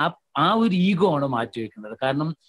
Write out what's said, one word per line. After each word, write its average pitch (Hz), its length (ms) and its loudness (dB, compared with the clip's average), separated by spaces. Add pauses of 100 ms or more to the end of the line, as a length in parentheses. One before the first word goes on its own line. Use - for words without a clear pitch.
ആ, 170 180 -2 (200)
ആ 165 140 4
ഒരു 226 220 2
ഈഗോ 180 420 2
ആണ് 143 100 0
മാറ്റിവെക്കുന്നത്. 113 760 -6
കാരണം 147 340 -2 (120)